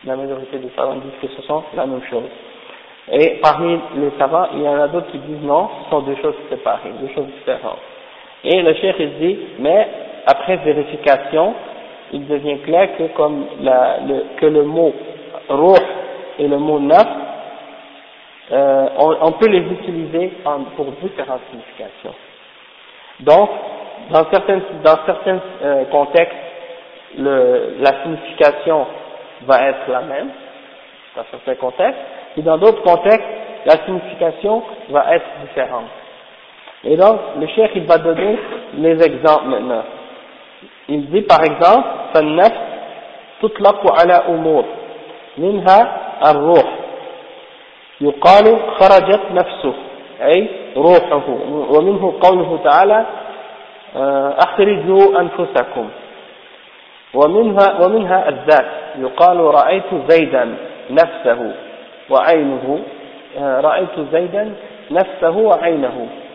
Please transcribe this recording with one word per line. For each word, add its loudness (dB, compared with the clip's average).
La -8
majorité -10
des -12
savants -4
disent -16
que -10
ce -16
sont -6
la -4
même -8
chose. -8
Et 2
parmi 2
les -2
savants, 0
il -6
y -2
en 0
a 2
d'autres -6
qui -14
disent -12
non, 0
ce -14
sont 0
deux -6
choses -2
séparées, -6
deux -12
choses -6
différentes. -10
Et 0
le 4
cheikh, -2
il -6
dit, -2
mais 2
après 0
vérification, 0
il -12
devient -6
clair 0
que -4
comme -2
la, 2
le, -4
que 0
le 4
mot 0
ruh 4
et -2
le 0
mot -2
nafs, 4
euh, 2
on, 4
on 2
peut 2
les 4
utiliser -6
en, -4
pour -6
différentes -8
significations. -18
Donc, 6
dans 2
certains, 0
dans 8
certains, -4
euh, 0
contextes, 0
le, 0
la 0
signification 0
va 4
être -6
la -4
même, -10
dans -12
certains -8
contextes, -2
et -6
dans 2
d'autres 4
contextes, 4
la 6
signification -4
va 2
être 0
différente. -8
Et 0
donc, 4
le -4
cheikh, 2
il -4
va 4
donner 0
les 2
exemples 2
maintenant. -4
Il -4
dit 0
par 4
exemple, 4
فالنفس 4
تطلق 2
على 6
أمور، 0
منها 4
الروح. 2
يقال 6
خرجت 6
نفسه، -2
أي 2
روحه. 4
ومنه 2
قوله 4
تعالى، 4
آه، -2
أخرجوا 4
أنفسكم. -4
ومنها، 4
ومنها 2
الذات، 2
يقال: 2
"رأيت 4
زيدا 2
نفسه 0
وعينه"، 2
آه، -2
"رأيت 0
زيدا -4
نفسه -2
وعينه". 0